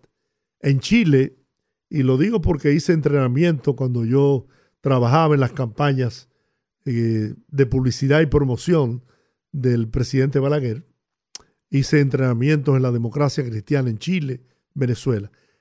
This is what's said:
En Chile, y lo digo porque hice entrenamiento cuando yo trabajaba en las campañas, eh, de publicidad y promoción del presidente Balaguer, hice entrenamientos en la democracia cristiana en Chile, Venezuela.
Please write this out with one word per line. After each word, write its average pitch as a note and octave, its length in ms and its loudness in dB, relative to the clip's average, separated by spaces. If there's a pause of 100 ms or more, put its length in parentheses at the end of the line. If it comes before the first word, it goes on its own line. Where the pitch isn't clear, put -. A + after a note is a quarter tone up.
(600)
En C#3 200 0
Chile, C#3+ 580 2 (520)
y D3 140 -2
lo C3 140 2
digo G3 240 0
porque D3+ 320 0
hice E3+ 200 2
entrenamiento C#3+ 840 0
cuando A#2+ 300 -2
yo C#3 420 2 (340)
trabajaba C3+ 520 2
en C#3 80 2
las B2+ 120 -2
campañas, C3 760 -4 (560)
eh, A2+ 480 -2 (140)
de C#3 180 0
publicidad C3 560 0
y D#3+ 60 2
promoción C3 760 0 (480)
del A#2+ 360 0
presidente C3 520 0
Balaguer, C3+ 460 -2 (840)
hice C#3+ 280 2
entrenamientos C3+ 760 0
en B2+ 80 2
la B2+ 80 0
democracia A#2+ 520 -2
cristiana B2 460 -4
en G#2+ 80 -4
Chile, D3 460 -6 (300)
Venezuela. A#2+ 580 -4 (300)